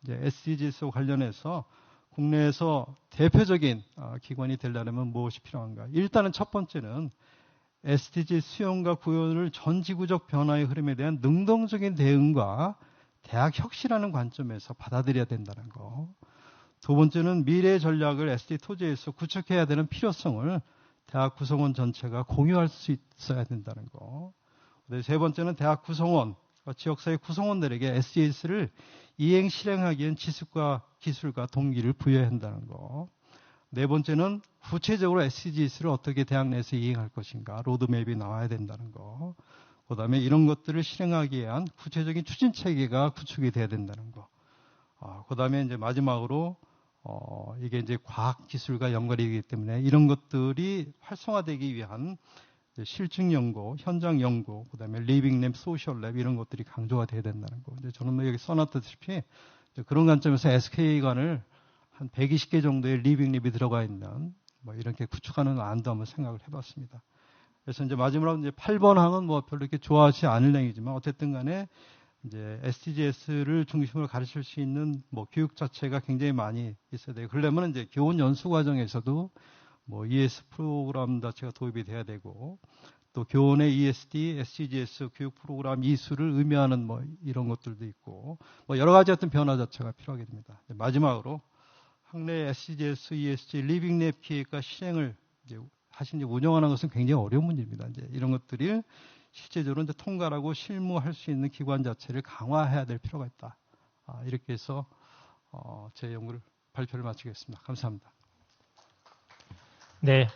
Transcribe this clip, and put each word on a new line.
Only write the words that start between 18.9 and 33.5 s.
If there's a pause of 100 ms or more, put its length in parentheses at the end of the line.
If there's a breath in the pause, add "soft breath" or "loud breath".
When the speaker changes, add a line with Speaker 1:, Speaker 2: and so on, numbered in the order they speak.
Speaker 1:
구축해야
되는
필요성을 (460 soft breath)
대학
구성원
전체가
공유할
수 (220)
있어야
된다는
거. (520 soft breath)
네,
세
번째는
대학
구성원과
지역사회
구성원들에게
에스디지에스를 (460 loud breath)
이행
실행하기
위한
지식과 (180)
기술과
동기를
부여해야
한다는
거. (640 soft breath)